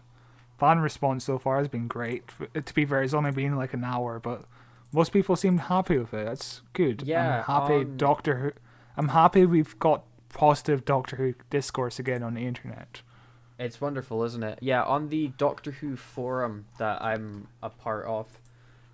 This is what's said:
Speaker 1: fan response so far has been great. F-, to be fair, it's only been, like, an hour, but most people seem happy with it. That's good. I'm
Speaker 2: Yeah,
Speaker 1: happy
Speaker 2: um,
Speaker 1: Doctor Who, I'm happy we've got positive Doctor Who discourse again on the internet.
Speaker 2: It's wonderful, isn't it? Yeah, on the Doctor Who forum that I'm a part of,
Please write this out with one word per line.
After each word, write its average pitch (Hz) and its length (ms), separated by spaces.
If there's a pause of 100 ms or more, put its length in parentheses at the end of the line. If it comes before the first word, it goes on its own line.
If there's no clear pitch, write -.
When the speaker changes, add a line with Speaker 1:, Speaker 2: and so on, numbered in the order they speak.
(580)
Speaker 1:
fan 160 220
response 139 440
so 135 140
far 135 200
has 143 100
been 117 180
great. 117 380 (160)
F-, 143 240
to - 100
be 151 100
fair, 139 180
it's 135 120
only 147 160
been, 139 260
like, 131 160
an 123 120
hour, 123 340
but 120 260 (480)
most 160 200
people 190 240
seem 180 220
happy 180 400
with 117 140
it. 214 140
That's - 360 (100)
good. 135 300
I'm 131 60
Speaker 2:
Yeah, 160 360
Speaker 1:
happy 143 380
Speaker 2:
um, 135 140
Speaker 1:
Doctor 143 420
Who, 139 140 (440)
I'm 147 120
happy 170 380
we've 165 320
got 156 260 (240)
positive 147 560
Doctor 135 320
Who 131 180 (160)
discourse 131 480
again 127 240
on 117 120
the 117 120
internet. - 560 (560)
Speaker 2:
It's 123 220
wonderful, 131 440
isn't 117 180
it? 107 180
Yeah, 127 220
on 147 260
the 151 200 (100)
Doctor 143 320
Who 139 260
forum 123 680 (120)
that 107 220
I'm 107 460 (160)
a 110 80
part 107 360
of, 110 200 (680)